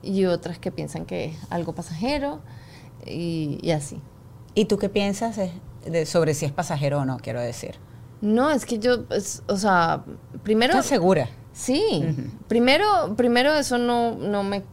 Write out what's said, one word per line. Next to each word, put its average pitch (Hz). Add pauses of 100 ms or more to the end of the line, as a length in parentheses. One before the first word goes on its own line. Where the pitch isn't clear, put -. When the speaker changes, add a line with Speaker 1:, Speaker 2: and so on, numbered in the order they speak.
Speaker 1:
y 196
otras 175
que 185
piensan 160
que 170
es 160 (120)
algo 165
pasajero, 269 (680)
y, 160
y 170
así. 151 (540)
Speaker 2:
¿Y 208
tú 202
qué 202
piensas 202
de, 185 (380)
de, 160
sobre 156
si 151
es 143
pasajero 143
o 135
no, 131
quiero 117
decir? - (440)
Speaker 1:
No, 226
es 277
que 233
yo, 233
pues, -
o 208
sea, 175 (400)
primero 220
Speaker 2:
¿Estás 381
segura? 180 (240)
Speaker 1:
Sí. 294 (280)
Speaker 2:
Ujú. 127 (180)
Speaker 1:
Primero, 269
primero 247
eso 262
no, 240
no 202
me 196